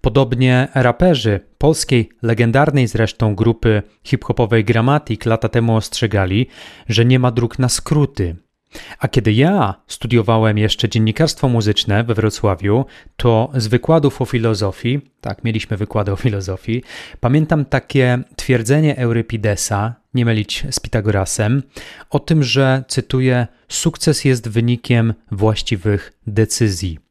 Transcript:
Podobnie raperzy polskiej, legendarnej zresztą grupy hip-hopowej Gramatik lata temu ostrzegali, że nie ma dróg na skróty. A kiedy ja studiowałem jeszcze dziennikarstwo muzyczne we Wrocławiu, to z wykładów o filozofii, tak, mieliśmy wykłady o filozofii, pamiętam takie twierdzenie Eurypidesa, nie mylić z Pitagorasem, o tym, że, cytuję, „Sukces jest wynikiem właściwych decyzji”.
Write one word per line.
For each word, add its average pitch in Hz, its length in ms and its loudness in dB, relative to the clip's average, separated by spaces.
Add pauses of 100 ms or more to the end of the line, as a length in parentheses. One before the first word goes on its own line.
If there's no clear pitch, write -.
Podobnie 127 720 2
raperzy 123 640 2 (180)
polskiej, 139 520 0 (120)
legendarnej 120 680 2
zresztą 110 480 -2
grupy 113 480 2 (200)
hip-hopowej 113 640 0
Gramatik 120 600 0
lata 113 240 0
temu 113 260 0
ostrzegali, 101 720 -2 (420)
że 113 160 2
nie 127 140 4
ma 123 120 2
dróg 120 280 -2
na 123 100 2
skróty. 135 640 -2 (640)
A - 80 -4
kiedy 107 260 0
ja 135 420 2 (120)
studiowałem 110 680 0
jeszcze 107 320 0
dziennikarstwo 117 600 0
muzyczne 110 540 0
we 117 100 -2
Wrocławiu, 104 720 0 (300)
to 117 380 2
z 113 140 -2
wykładów 143 540 2
o 120 40 -2
filozofii, 113 760 -2 (200)
tak, - 220 -10
mieliśmy 110 340 -4
wykłady 104 340 -4
o 98 40 -2
filozofii, 101 680 -4 (360)
pamiętam 151 460 2
takie 127 580 0 (120)
twierdzenie 131 640 0
Eurypidesa, 113 1000 -2 (180)
nie 123 120 2
mylić 110 460 -2
z - 80 -4
Pitagorasem, 107 840 0 (460)
o 143 100 -2
tym, 156 240 0
że, 131 440 2
cytuję, 127 600 0 (200)
„Sukces - 580 -2
jest 123 240 0
wynikiem 117 640 0 (180)
właściwych 104 840 -2 (140)
decyzji”. 98 720 -2 (100)